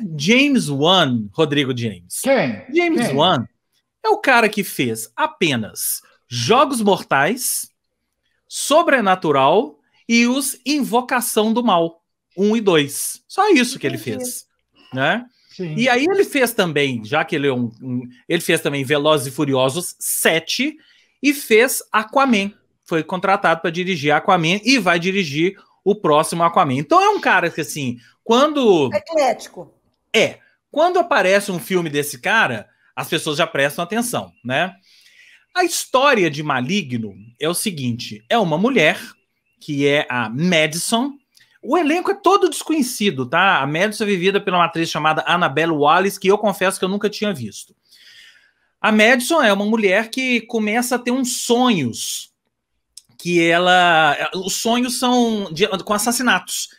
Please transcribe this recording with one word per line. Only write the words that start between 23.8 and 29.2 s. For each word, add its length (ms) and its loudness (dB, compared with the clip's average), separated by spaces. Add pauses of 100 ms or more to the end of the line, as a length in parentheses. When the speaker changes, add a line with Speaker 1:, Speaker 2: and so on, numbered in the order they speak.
Speaker 1:
Aquaman 520 2
e 140 2
vai 220 2
dirigir 560 -2 (280)
o 120 0
próximo 480 0
Aquaman. 300 2
Então 280 2
é 80 4
um 100 0
cara 300 2
que, 120 -6
assim, 360 -8 (260)
quando 680 4
Speaker 3:
Eclético. 800 -4 (400)